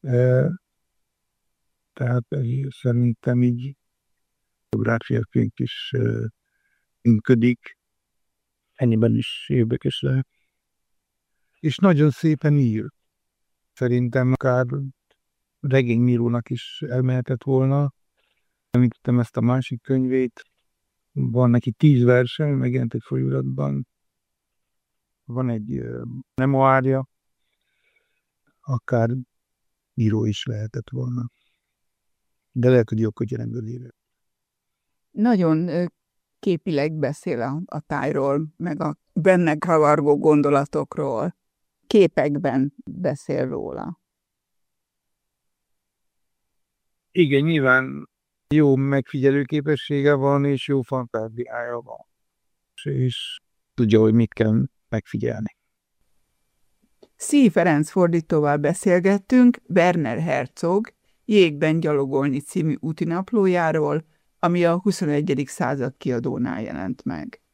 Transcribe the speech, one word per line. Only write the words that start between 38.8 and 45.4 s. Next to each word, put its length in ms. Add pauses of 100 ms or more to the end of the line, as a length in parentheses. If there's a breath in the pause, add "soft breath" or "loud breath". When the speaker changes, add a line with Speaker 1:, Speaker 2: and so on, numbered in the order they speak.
Speaker 2:
a 160 (160)
benne 440
kavargó 600
gondolatokról. 1160 (500)
Képekben 880 (100)
beszél 640
róla. 520 (3000)